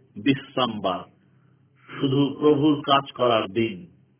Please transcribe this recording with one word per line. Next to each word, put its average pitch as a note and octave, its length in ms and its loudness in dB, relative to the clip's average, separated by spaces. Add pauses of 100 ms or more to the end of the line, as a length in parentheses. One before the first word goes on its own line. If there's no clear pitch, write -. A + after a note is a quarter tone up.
(220)
বিশ্রামবার, G#2+ 760 -2 (1000)
শুধু C#3 400 0
প্রভুর D3 400 4
কাজ C#3 320 0
করার A2+ 360 2
দিন। G2 380 -4 (340)